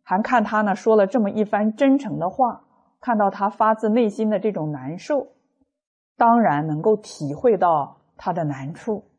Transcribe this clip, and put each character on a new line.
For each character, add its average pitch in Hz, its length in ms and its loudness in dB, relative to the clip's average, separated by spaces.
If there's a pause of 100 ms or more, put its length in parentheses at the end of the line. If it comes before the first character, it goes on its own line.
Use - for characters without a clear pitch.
还 185 200 -2
看 233 220 0
他 214 180 -2
呢， 202 120 0
说 220 220 2
了 202 100 6
这 240 140 -2
么 202 100 0
一 214 140 -2
番 214 320 -2
真 269 240 4
诚 160 180 -8
的 165 120 -4
话， 240 340 -2 (360)
看 233 180 -2
到 202 120 2
他 202 200 -4
发 220 260 2
自 220 140 -2
内 226 200 2
心 214 200 -2
的 202 100 0
这 208 120 -2
种 156 200 -6
难 139 260 -10
受， 285 300 -4 (920)
当 233 240 4
然 151 240 0
能 156 160 -4
够 214 160 2
体 147 380 -10
会 220 220 2
到 165 400 0 (200)
他 180 160 -6
的 170 120 -4
难 139 280 -8
处。 - 300 -8 (160)